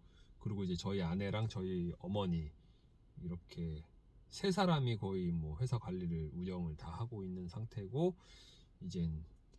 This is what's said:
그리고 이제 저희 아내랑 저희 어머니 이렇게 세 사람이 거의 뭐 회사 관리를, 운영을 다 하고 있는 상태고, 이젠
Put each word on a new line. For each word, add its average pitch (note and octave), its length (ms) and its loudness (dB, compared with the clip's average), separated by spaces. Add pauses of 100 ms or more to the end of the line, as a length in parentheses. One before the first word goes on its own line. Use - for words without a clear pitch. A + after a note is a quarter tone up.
(460)
그리고 G2+ 180 -2
이제 F2+ 120 0
저희 G2 260 0
아내랑 G2 460 2
저희 F#2 500 0
어머니 F2 540 0 (720)
이렇게 E2 600 -4 (460)
세 - 220 0
사람이 D3+ 460 6
거의 F#2+ 340 2
뭐 D#2 280 0
회사 B2 200 2
관리를, E2+ 540 -2
운영을 F2 440 -2
다 E2 140 -8
하고 G#2+ 320 -4
있는 F#2 240 -4
상태고, A2+ 680 0 (640)
이젠 E3+ 440 -2 (340)